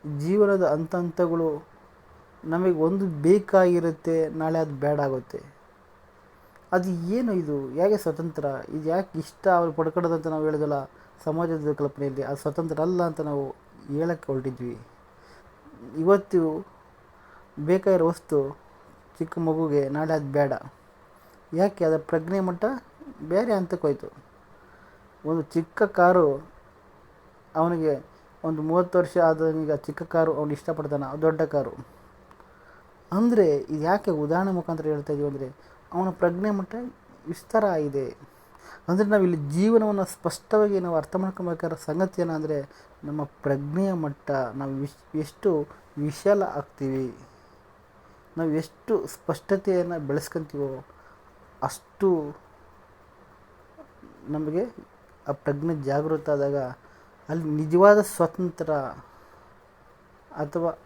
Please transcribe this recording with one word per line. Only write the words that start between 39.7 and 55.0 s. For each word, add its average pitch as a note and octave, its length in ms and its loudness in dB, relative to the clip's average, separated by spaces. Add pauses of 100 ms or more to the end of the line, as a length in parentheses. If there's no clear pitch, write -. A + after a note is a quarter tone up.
ಸ್ಪಷ್ಟವಾಗಿ G3+ 800 0
ನಾವು F3 160 -2
ಅರ್ಥ D#3 200 -2
ಮಾಡ್ಕೊಬೇಕಾದ F3+ 560 -4
ಸಂಗತಿ F3 500 -2
ಏನಂದ್ರೆ, D#3 640 -4 (180)
ನಮ್ಮ D3 200 -6
ಪ್ರಜ್ಞೆಯ D3 680 -2
ಮಟ್ಟ D3+ 380 -6
ನಾವು C3+ 420 -4
ವಿಶ್-, C#3 460 -8
ಎಷ್ಟು D3+ 480 -2 (320)
ವಿಶಾಲ F#3+ 440 0
ಆಗ್ತೀವಿ, C3+ 760 -6 (1200)
ನಾವು E3 120 -2
ಎಷ್ಟು - 560 -2
ಸ್ಪಷ್ಟತೆಯನ್ನ F3+ 920 -2
ಬೆಳೆಸ್ಕೊಂತೀವೋ C#3+ 880 -6 (800)
ಅಷ್ಟು D#3 760 -2 (1900)
ನಮಗೆ D3+ 360 -4 (640)